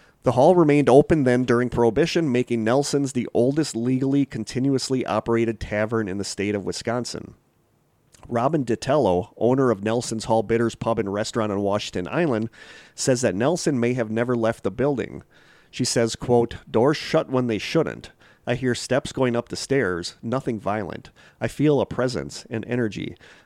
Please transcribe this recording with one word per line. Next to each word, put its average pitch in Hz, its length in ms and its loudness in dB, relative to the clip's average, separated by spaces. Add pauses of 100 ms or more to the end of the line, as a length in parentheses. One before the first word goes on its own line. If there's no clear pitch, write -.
(220)
The 127 100 2
hall 143 220 6
remained 147 340 6
open 147 360 6
then 127 200 4
during 120 240 2
Prohibition, 131 640 2
making 120 320 0
Nelson's 139 480 0
the - 220 -2
oldest 143 420 0
legally 131 480 0
continuously 131 800 -2
operated 113 560 0
tavern 107 480 -2
in 92 80 -6
the 101 80 -6
state 101 300 -4
of 98 100 -4
Wisconsin. - 720 -6 (920)
Robin 127 380 0
Ditello, 113 720 0
owner 127 340 2
of 98 140 -2
Nelson's 113 400 -2
Hall 113 180 2
Bitters 113 340 0
Pub 113 220 -2
and 101 140 -4
Restaurant 107 400 -2
on 98 80 0
Washington 101 500 -2
Island, 123 380 0 (460)
says 127 260 0
that 107 140 2
Nelson 143 440 0
may 120 140 2
have 117 180 -4
never 120 240 0
left 113 300 0
the 101 60 0
building. 120 540 -4 (460)
She - 140 -4
says, 117 320 0
quote, 120 400 0 (140)
"Doors 131 260 4
shut - 320 -2
when 127 200 0
they 107 100 0
shouldn't. 69 520 -4 (360)
I 120 80 0
hear 123 200 -2
steps - 380 -2
going 123 240 0
up 117 140 -4
the - 60 -8
stairs, 92 640 -2
nothing 123 360 -4
violent. 95 520 -6 (280)
I 117 100 -4
feel 139 340 2
a - 40 0
presence, 113 640 -4
an 113 160 -6
energy. 113 500 -4 (320)